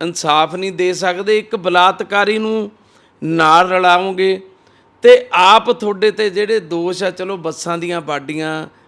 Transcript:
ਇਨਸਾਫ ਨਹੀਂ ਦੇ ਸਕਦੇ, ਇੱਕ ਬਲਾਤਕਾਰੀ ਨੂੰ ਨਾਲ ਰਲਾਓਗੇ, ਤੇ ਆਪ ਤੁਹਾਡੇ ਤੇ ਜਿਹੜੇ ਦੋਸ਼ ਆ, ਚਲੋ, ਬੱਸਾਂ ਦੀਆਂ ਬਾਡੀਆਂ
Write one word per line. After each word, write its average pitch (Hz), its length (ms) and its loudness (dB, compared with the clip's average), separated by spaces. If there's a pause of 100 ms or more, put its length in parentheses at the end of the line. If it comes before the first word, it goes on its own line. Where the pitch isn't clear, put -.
ਇਨਸਾਫ 160 520 -2
ਨਹੀਂ 190 180 -8
ਦੇ 180 200 -2
ਸਕਦੇ, 190 460 -2
ਇੱਕ 214 180 -6
ਬਲਾਤਕਾਰੀ 185 800 0
ਨੂੰ 220 320 -4 (540)
ਨਾਲ 160 440 4
ਰਲਾਓਗੇ, 185 720 0 (640)
ਤੇ 247 300 8
ਆਪ 214 400 4
ਤੁਹਾਡੇ 208 380 -2
ਤੇ 208 200 -4
ਜਿਹੜੇ 208 300 -2
ਦੋਸ਼ 170 420 -6
ਆ, 190 80 -2
ਚਲੋ, 185 260 -8
ਬੱਸਾਂ 170 420 -6
ਦੀਆਂ 175 220 -6
ਬਾਡੀਆਂ 156 680 -8 (220)